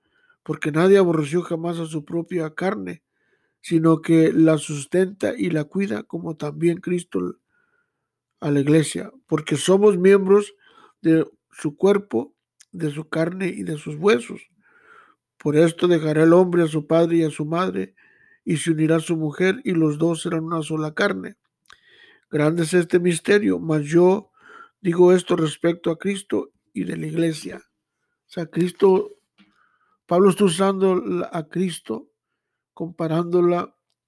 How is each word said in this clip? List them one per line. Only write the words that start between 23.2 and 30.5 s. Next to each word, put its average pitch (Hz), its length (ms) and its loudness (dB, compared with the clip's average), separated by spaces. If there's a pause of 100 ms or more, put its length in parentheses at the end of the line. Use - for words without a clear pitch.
mas 156 260 -2
yo 175 460 2 (500)
digo 180 320 4
esto 180 240 0
respecto 165 540 -2
a 160 80 -6
Cristo 196 520 -6 (220)
y 190 120 -6
de 170 120 -8
la 160 120 -8
iglesia. 160 500 -4
O - 720 -20
sea, 170 160 -10
Cristo, 180 680 0 (920)
Pablo 185 240 4
está 208 140 0
usando 190 500 0